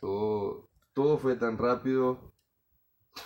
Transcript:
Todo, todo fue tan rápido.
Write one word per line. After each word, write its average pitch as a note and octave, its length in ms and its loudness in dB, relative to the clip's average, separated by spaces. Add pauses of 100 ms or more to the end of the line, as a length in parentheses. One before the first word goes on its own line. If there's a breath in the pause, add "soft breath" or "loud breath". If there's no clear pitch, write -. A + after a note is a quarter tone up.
Todo, G2+ 680 -2 (240)
todo D3 260 4
fue B2+ 180 0
tan A2+ 200 -2
rápido. B2+ 800 0 (920 loud breath)